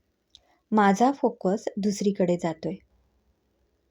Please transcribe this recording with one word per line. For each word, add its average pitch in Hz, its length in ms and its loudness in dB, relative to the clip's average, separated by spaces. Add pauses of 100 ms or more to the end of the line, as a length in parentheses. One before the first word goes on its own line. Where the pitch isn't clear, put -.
(720)
माझा 214 400 4
फोकस 220 540 -2 (120)
दुसरीकडे 196 600 0
जातोय. 165 380 -6 (1160)